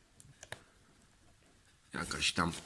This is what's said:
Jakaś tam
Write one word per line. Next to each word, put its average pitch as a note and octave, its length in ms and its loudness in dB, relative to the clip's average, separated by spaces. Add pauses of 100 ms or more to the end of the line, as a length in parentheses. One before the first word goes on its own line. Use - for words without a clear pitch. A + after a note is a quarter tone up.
(1900)
Jakaś D#2 400 0
tam E2+ 180 4 (140)